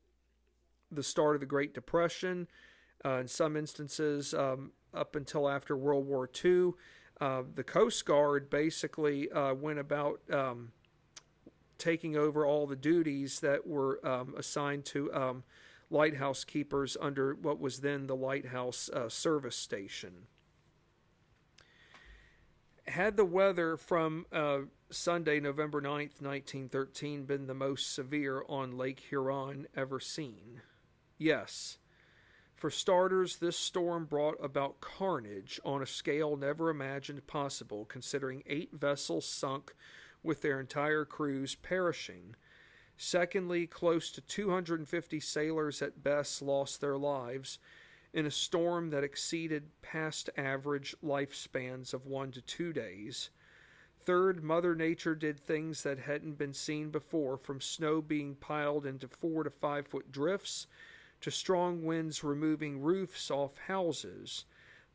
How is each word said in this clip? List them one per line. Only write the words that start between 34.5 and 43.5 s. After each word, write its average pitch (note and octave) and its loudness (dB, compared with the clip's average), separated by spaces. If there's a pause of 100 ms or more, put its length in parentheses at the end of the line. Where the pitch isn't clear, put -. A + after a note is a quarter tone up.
carnage A2+ -4
on C#3 0
a C3 -4
scale D3+ 0
never D3 0
imagined C#3 -6
possible, C3+ -4
considering C3 -6
eight D3+ -4
vessels D3 -2
sunk - -4 (500)
with D#3 -2
their C#3 2
entire D3+ 0
crews C#3 -2
perishing. A#2 -2 (600)
Secondly, F3 0